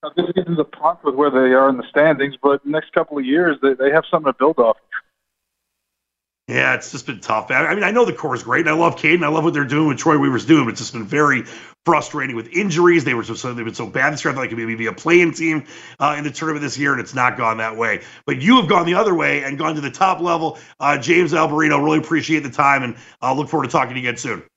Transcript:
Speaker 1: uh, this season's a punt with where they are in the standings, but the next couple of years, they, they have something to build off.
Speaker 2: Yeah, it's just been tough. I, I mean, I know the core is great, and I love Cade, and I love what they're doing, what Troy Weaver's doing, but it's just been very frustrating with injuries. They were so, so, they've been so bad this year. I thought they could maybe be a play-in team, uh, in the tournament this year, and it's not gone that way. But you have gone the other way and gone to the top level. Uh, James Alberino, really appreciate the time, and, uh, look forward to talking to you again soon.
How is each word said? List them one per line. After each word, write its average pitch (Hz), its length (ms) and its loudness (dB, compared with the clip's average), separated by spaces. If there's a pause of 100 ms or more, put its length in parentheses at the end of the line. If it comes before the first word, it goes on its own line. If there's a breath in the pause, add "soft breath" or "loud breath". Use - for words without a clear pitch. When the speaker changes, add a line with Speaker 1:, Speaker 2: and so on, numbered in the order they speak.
Speaker 1:
uh, 151 120 -10
this 175 200 0
season's 170 240 -2
a 147 40 2
punt 156 400 0
with 139 120 0
where 143 160 4
they 127 240 4
are 135 120 6
in 135 100 2
the 123 120 -8
standings, 143 500 2
but 139 240 2
the 143 60 -8
next 151 240 -4
couple 165 240 0
of 135 80 -4
years, 151 380 2
they, 135 100 4
they 131 160 2
have 156 220 4
something 156 200 2
to - 60 -4
build 151 220 2
off. 117 180 4 (1700)
Speaker 2:
Yeah, 127 280 0
it's - 160 -10
just 139 160 -12
been 117 120 -10
tough. 110 300 -4
I, 135 160 0
I 156 80 -2
mean, 202 100 -2
I 185 60 0
know 233 160 2
the 175 80 -4
core 131 220 -6
is 110 80 -8
great, 131 240 0
and - 20 0
I 151 40 2
love 165 240 2
Cade, 151 180 2
and 170 100 0
I 147 40 0
love 156 140 0
what 160 120 0
they're 143 80 0
doing, 147 240 0
what 135 100 0
Troy 156 220 2
Weaver's 131 260 0
doing, 151 200 4
but 113 60 -2
it's 110 80 -8
just 120 140 -10
been 113 140 -8
very 143 360 0 (420 loud breath)
frustrating 139 500 0
with 113 140 -8
injuries. 175 540 2
They 123 120 -2
were 117 80 -4
so, 113 100 -8
so, 123 220 -8
they've 117 100 -8
been 110 80 -8
so 117 140 -8
bad 135 260 -2
this 143 100 -10
year. 156 80 0
I 131 40 -4
thought 131 60 -6
they 123 80 -6
could 113 100 -8
maybe 113 160 -6
be 113 100 -6
a 110 80 -4
play-in 170 380 4
team, 156 320 -2 (360 loud breath)
uh, 143 160 0
in 147 80 -8
the 147 60 -4
tournament 151 320 -6
this 123 160 -8
year, 143 140 0
and 127 100 -2
it's - 140 -10
not 123 200 0
gone 113 220 -2
that 110 180 -6
way. 110 260 -2 (260 loud breath)
But 135 160 -4
you 233 140 4
have 185 120 0
gone 175 160 2
the 170 80 0
other 196 220 2
way 143 280 -2
and 139 140 -8
gone 156 160 -4
to 151 80 -6
the 139 80 -6
top 185 320 0
level. 165 380 -2 (200 loud breath)
Uh, 143 200 0
James 165 340 2
Alberino, 151 500 2
really 156 140 2
appreciate 156 440 -2
the 139 100 -10
time, 139 320 2
and, 120 120 -8 (280 loud breath)
uh, 131 100 0
look 147 160 -4
forward 147 160 -2
to 123 60 -6
talking 127 240 0
to 127 40 -6
you 127 80 -6
again 120 100 -6
soon. 107 260 -8 (140)